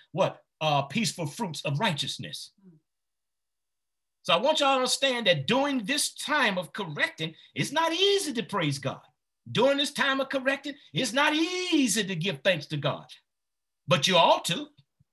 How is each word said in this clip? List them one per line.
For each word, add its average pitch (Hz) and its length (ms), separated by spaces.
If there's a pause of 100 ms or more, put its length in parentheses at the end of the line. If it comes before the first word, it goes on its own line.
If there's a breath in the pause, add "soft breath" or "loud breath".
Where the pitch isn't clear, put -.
(120)
what? 151 300 (180)
Uh, 147 220
peaceful 175 440
fruits 165 380
of 147 160
righteousness. - 720 (1700)
So 175 120
I 175 40
want 302 220
y'all 277 100
to 269 60
understand 254 500
that 160 200
during 269 380
this 269 300
time 247 440
of 175 140
correcting, 160 600 (200 soft breath)
it's 214 180
not 330 200
easy 370 420
to 226 80
praise 156 360
God. 110 220 (500)
During 262 280
this 285 140
time 269 280
of 269 80
correcting, 277 460 (180 loud breath)
it's 208 200
not 294 220
easy 320 720
to 185 120
give 180 260
thanks 180 240
to 151 100
God. 120 300 (800)
But 175 220
you 185 80
ought 190 300
to. 185 200 (460)